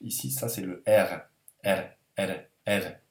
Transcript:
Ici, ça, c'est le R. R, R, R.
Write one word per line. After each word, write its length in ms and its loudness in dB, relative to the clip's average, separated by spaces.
Ici, 300 -6
ça, 180 -4
c'est 140 -4
le 240 -8
R. 340 4
R, 320 0
R, 300 -4
R. 260 0